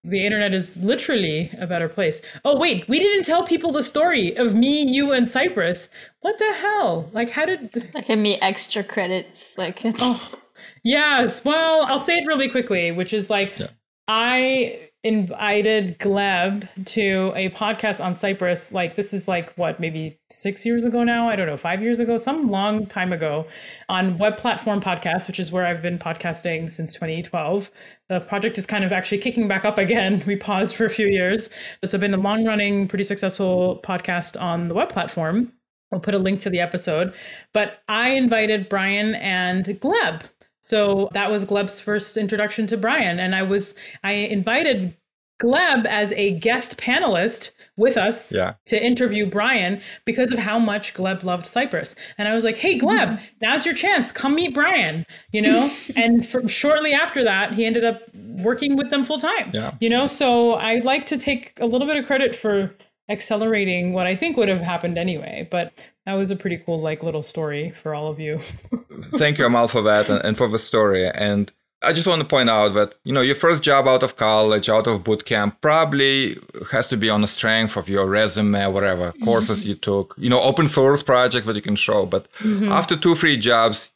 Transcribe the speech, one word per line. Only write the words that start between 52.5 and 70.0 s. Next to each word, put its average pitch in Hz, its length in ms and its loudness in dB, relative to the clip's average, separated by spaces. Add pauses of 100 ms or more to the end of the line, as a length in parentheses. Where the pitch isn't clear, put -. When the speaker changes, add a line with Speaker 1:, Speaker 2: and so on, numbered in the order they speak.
Speaker 1:
"Hey, 339 200 0
Gleb, 370 340 2
Speaker 2:
Mm-hmm. 208 120 -6 (180)
Speaker 1:
now's 254 240 0
your 330 100 0
chance. 339 360 0
Come 277 240 0
meet 330 180 -2
Brian," 247 520 0 (260)
you 214 100 0
know? 254 300 4 (120)
Speaker 2:
<laughs> - 120 -10
Speaker 1:
And 233 300 4
from 254 240 -2
shortly 302 420 2
after 285 320 2
that, 202 300 2
he 226 120 0
ended 226 200 2
up 226 160 0 (140)
working 233 600 -2
with 277 140 -2
them 277 160 0
full 302 140 -4
time, 330 340 -2
Speaker 3:
Yeah. 110 260 -4
Speaker 1:
you 226 100 2
know? 247 160 2
So 240 500 4
I'd 226 280 0
like 269 220 0
to 302 120 -4
take - 440 -4
a 240 40 0
little 254 220 0
bit 302 80 0
of 269 100 -2
credit 262 300 0
for 196 380 -2 (360)
accelerating 202 840 0
what 180 120 0
I 185 100 0
think 320 220 -2
would 208 120 4
have 185 120 0
happened 170 360 -2
anyway. 170 520 -4
But - 420 -6 (140)
that 196 80 -4
was 196 180 0
a 196 40 -2
pretty 175 220 -4
cool, 165 240 -4
like, 156 220 -4
little 156 200 -4
story 151 480 -6
for 151 240 -8
all 151 140 -6
of 151 100 -8
you. 156 200 -4
<laughs> - 800 -10
Speaker 3:
Thank 147 200 2
you, 139 80 2
Amal, 120 220 4
for 117 140 2
that 104 280 4